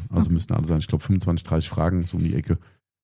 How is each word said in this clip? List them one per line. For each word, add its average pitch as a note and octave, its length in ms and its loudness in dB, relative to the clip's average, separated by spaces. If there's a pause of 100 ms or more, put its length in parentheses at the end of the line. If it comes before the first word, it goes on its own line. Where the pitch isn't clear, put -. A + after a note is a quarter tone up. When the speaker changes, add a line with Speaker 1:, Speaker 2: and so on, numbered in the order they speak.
(100)
Speaker 1:
Also E2+ 180 4
Speaker 2:
Okay. E2+ 60 2
Speaker 1:
müssten E2 200 0
alle D#2 120 0
sein. E2 120 2
Ich D#2 100 -4
glaub, - 140 0
fünfundzwanzig, F2+ 440 0
dreißig D#2+ 240 0
Fragen E2+ 360 0
so F2 100 -6
um E2+ 80 0
die E2 100 0
Ecke. - 240 0 (460)